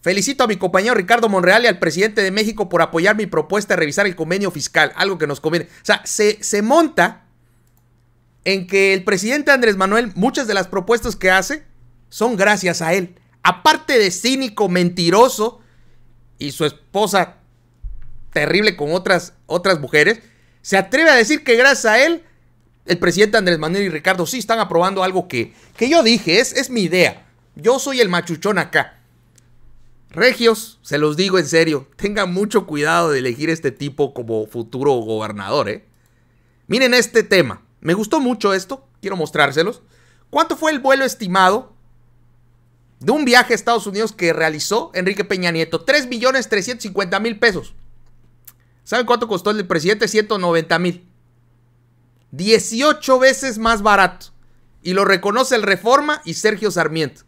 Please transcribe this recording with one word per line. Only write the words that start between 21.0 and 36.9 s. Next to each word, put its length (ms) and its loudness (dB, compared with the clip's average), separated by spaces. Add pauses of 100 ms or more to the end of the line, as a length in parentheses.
a 60 6
decir 280 2
que 120 4
gracias 300 4
a 180 4
él, 200 0 (640)
el 140 -2
presidente 380 2
Andrés 200 2
Manuel 260 -2
y 60 -2
Ricardo 380 -2
sí 100 -6
están 220 -4
aprobando 440 0
algo 240 -2
que, 280 -6 (220)
que 120 0
yo 140 4
dije, 360 2
es, 140 -2
es 160 -4
mi 120 -4
idea. 440 0 (300)
Yo 240 0
soy 220 -2
el 80 2
machuchón 500 -2
acá. 360 -2 (1160)
Regios, 720 0
se 160 -6
los 200 0
digo 220 2
en 60 0
serio, 520 0
tengan 360 -4
mucho 320 0
cuidado 460 0
de 80 0
elegir 300 -4
este 220 -2
tipo 420 -4
como 340 -6
futuro 460 -2
gobernador, 720 -4
¿eh? 180 -8 (840)
Miren 260 0